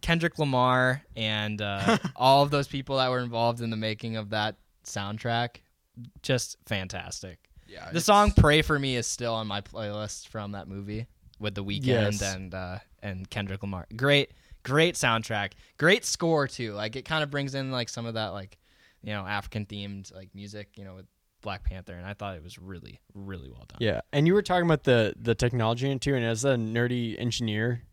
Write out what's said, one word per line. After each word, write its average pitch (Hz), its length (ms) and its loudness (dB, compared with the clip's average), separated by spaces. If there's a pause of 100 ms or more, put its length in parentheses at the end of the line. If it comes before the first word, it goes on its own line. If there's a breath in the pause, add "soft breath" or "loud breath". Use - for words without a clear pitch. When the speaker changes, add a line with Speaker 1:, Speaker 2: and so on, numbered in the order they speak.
Speaker 1:
Kendrick 170 360 2
Lamar 127 640 4 (140)
and, 107 460 -2
uh, 101 360 2 (100)
Speaker 2:
<laughs> - 80 -8
Speaker 1:
all 135 280 8
of 143 80 2
those 143 160 0
people 135 300 -4
that 127 120 2
were 127 120 0
involved 117 400 0
in 113 100 -2
the 113 60 -2
making 110 400 -4
of 104 120 -8
that 107 260 -2 (300)
soundtrack, 117 720 -4 (640)
just - 360 -2 (100)
fantastic. 92 720 -8 (280)
Speaker 3:
Yeah, - 220 -16
Speaker 1:
The 165 80 -2
Speaker 3:
it's 170 80 0
Speaker 1:
song 208 260 8
"Pray 156 300 8
for 151 160 2
Me" 135 200 0
is 113 100 -2
still 117 260 -4
on 110 140 -2
my 101 140 -4
playlist 104 680 -8
from 101 240 -8
that 98 160 -12
movie 101 400 -8 (320)
with 104 160 -6
The 101 80 -6
Weeknd 113 220 -4
Speaker 2:
Yes. 104 360 2
Speaker 1:
and, 95 320 -6
uh, 92 240 -8 (240)
and 98 280 -8
Kendrick 98 340 -6
Lamar. 95 320 -8
Great, 139 340 4 (340 soft breath)
great 160 300 4
soundtrack. 113 600 0 (240 soft breath)
Great 175 280 4
score 160 420 0
too. 113 260 -6
Like, 110 220 -4
it 131 100 -8
kinda 156 200 0
brings 139 300 -4
in, 135 160 -4
like, 120 180 -4
some 117 160 -8
of 117 100 -6
that, 110 120 -4
like, 95 300 -10 (460 soft breath)
you 107 100 -6
know, 101 120 -6
African 101 400 -6
themed, 101 480 -12
like, 95 220 -18
music, 101 400 -14
you 101 80 -16
know, 95 120 -16
with 92 100 -20 (360)
Black 98 220 -8
Panther, 92 300 -6
and 87 120 -12
I 101 80 -8
thought 101 220 -8
it 78 80 -14
was 90 160 -16
really, 90 400 -14 (160)
really 95 340 -12
well 60 180 -18
done. - 120 -20
Speaker 2:
Yeah, 104 220 0 (120)
and 147 140 6
you 180 80 8
were 208 80 4
talking 180 220 2
about 160 180 4
the, 117 360 4
the 113 140 0
technology 120 560 2
in 139 80 0
it 123 40 -6
too, 139 140 0
and 120 100 0
as 117 200 0
a 139 100 4
nerdy 117 640 0
engineer 117 640 0 (120)